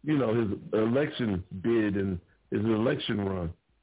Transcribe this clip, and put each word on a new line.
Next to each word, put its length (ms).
you 140
know, 160
his 240
election 680
bid 340
and 240
his 140
election 580
run. 300